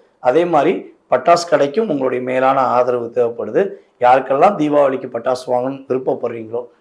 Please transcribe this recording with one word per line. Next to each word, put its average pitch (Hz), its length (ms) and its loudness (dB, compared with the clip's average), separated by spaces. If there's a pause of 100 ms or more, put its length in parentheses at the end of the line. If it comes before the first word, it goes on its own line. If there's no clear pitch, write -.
(180)
அதே 143 260 2
மாதிரி 170 520 0 (140)
பட்டாசு 170 400 2
கடைக்கும் 143 380 0
உங்களுடைய 131 360 -4
மேலான 131 360 0
ஆதரவு 123 540 0
தேவைப்படுது. 120 540 -2 (320)
யாருக்கெல்லாம் 135 560 4
தீபாவளிக்கு 143 520 0
பட்டாசு 123 380 -4
வாங்கணும்னு 127 420 -4
விருப்பப்படுறீங்களோ, 120 760 -4 (140)